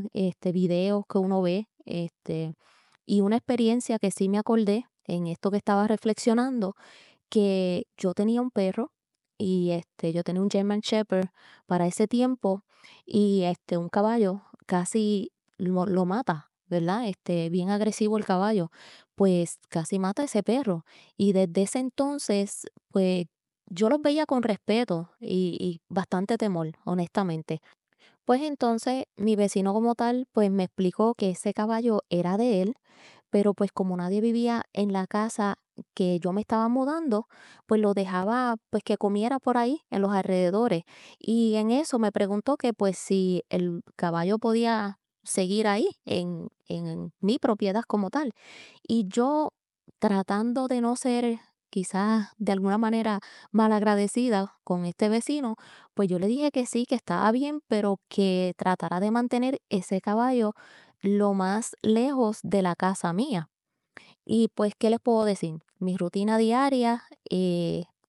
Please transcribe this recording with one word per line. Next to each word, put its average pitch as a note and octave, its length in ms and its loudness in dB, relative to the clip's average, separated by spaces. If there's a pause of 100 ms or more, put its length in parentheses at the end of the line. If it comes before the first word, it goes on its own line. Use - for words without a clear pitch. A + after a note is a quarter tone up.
(120)
este, F#3 400 -2
videos F#3 580 0
que - 80 0
uno F#3+ 240 2
ve, F#3 280 0 (160)
este, E3 720 -8 (500)
y G3+ 160 2
una G#3 160 2
experiencia A#3+ 600 0
que F#3+ 120 0
sí G3 160 0
me G3+ 100 0
acordé A3 480 0 (200)
en F3 220 -4
esto E3+ 220 -4
que G3 60 -2
estaba G3+ 320 2
reflexionando, A3+ 880 0 (540)
que F#3+ 560 0 (100)
yo F3+ 180 -2
tenía A3+ 280 0
un B3+ 100 -4
perro G3 400 -2 (520)
y, F3+ 280 0
este, E3+ 420 -4
yo E3+ 80 -2
tenía F3 220 -2
un G3+ 80 0
German G#3 300 0
Shepherd G3 480 0 (360)
para F3 220 0
ese G3+ 200 0
tiempo A#3+ 540 0 (460)
y, G3+ 340 2
este, F3 340 -2
un E3+ 140 -4
caballo G#3 540 0 (240)
casi G3+ 640 0 (260)
lo, F3+ 300 0
lo F#3 180 2
mata, F3+ 460 -4 (160)
¿verdad? F3+ 400 0
Este, F3 420 -4
bien F3+ 220 0
agresivo G#3+ 480 0
el G#3 60 -4
caballo, F#3+ 440 0 (460)
pues, F3+ 420 2 (100)
casi F3 300 -4
mata F#3+ 240 -2
a D4 40 -2
ese A3 180 -2
perro. G#3+ 420 -2 (320)
Y G3+ 160 4
desde F#3+ 300 2
ese A3+ 160 -4
entonces, C4 880 -4 (240)
pues, F#3 340 2 (400)
yo G3+ 240 0
los D4 100 2
veía D4+ 280 0
con B3+ 160 0
respeto G#3 640 -2 (100)
y, F#3 400 -2
y F3 300 -4
bastante F#3+ 480 -2
temor, E3 360 -2 (120)
honestamente. F3 760 -4 (640)
Pues B3+ 180 2
entonces, C4 600 -2 (100)
mi G#3+ 200 0
vecino G3 380 0
como A3+ 220 0
tal, B3 380 -2
pues, G#3 180 2
me F#3+ 140 0
explicó G3+ 500 0
que F#3+ 160 0
ese G3 240 -4
caballo A3+ 560 0
era F3 260 0
de A3+ 240 2
él, G#3 140 -2 (560)
pero, G3+ 240 4
pues, G3+ 160 -2
como F#3 260 -2
nadie F3+ 240 -2
vivía A#3 500 0
en G3+ 220 0
la F#3+ 140 -2
casa G#3 500 -2 (380)
que F3+ 240 2
yo F3 120 -2
me G3+ 100 -2
estaba A3+ 260 0
mudando, C4 600 0 (380)
pues, A3 140 2
lo G3+ 140 4
dejaba, G3 640 -2 (120)
pues, G#3+ 140 -4
que G#3 140 -2
comiera G#3+ 420 0
por B3 180 0
ahí, A#3+ 320 0
en G3 120 -2
los G3 100 2
alrededores. F#3 720 2 (340)
Y A3+ 380 2
en G#3+ 160 2
eso C4+ 260 0
me A3 140 2
preguntó G#3 460 0
que, A#3+ 160 0
pues, G3 240 0
si F#3 520 0
el F3 340 -4 (120)
caballo F3 420 0
podía A3+ 600 0 (240)
seguir G3+ 440 0
ahí, G#3 220 2 (140)
en, F3 460 -4 (180)
en E3+ 540 -8
mi G#3+ 180 2
propiedad G#3+ 480 0
como G3+ 220 0
tal. C#4 240 -4 (520)
Y A3 220 0
yo, C#4 460 0 (440)
tratando A3 720 0
de B3 140 0
no A#3+ 160 0
ser, A#3+ 420 -2 (300)
quizás, G3+ 580 0 (100)
de G#3 140 -2
alguna G3 260 0
manera A3 440 0 (300)
malagradecida G#3+ 1120 2
con F3 200 -2
este F3 220 0
vecino, A#3 480 -2 (380)
pues, G3+ 160 0
yo F3+ 100 0
le F#3+ 80 0
dije C#4+ 240 0
que B3 140 -2
sí, A#3+ 200 -2
que C4 100 -2
estaba F#3+ 360 0
bien, C#4+ 380 -2
pero G#3 400 0
que F#3 480 2
tratara F3+ 420 -2
de G#3 100 0
mantener B3 600 0
ese F#3+ 320 -2
caballo A3+ 520 0 (500)
lo G3+ 300 2
más G3 480 -2
lejos A3+ 600 2
de F#3+ 180 0
la F3 140 0
casa F#3 380 -2
mía. G3 360 -2 (760)
Y, A3+ 260 2
pues, G#3 280 0
¿qué A3 140 2
les A3+ 80 0
puedo A3 260 2
decir? E3 380 -4 (160)
Mi F#3 180 -2
rutina G3 400 0
diaria, A#3+ 640 2 (260)
eh, F3 580 -2 (240)